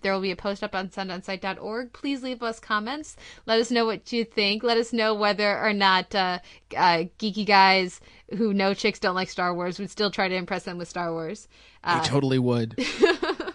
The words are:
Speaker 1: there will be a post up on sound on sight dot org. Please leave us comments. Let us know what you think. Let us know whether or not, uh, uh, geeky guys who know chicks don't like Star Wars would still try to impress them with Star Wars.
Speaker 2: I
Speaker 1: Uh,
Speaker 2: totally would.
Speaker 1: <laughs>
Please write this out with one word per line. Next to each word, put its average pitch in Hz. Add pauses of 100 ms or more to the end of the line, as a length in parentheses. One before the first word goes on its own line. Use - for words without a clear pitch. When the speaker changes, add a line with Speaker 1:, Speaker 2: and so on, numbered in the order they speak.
Speaker 1:
there 196
will 190
be 190
a 175
post 196
up 202
on 190
sound 190
on 185
sight 190
dot 190
org. 233
Please 277
leave 254
us 226
comments. 233 (280)
Let 226
us 233
know 233
what 220
you 233
think. 214
Let 233
us 233
know 220
whether 208
or 214
not, 190
uh, 185 (380)
uh, 170 (160)
geeky 208
guys 190 (380)
who 214
know 196
chicks 208
don't 185
like 185
Star 180
Wars 175
would 196
still 208
try 190
to 185
impress 180
them 180
with 175
Star 175
Wars. 165 (360)
Speaker 2:
I 170
Speaker 1:
Uh, 160
Speaker 2:
totally 135
would. 120
Speaker 1:
<laughs> 254 (640)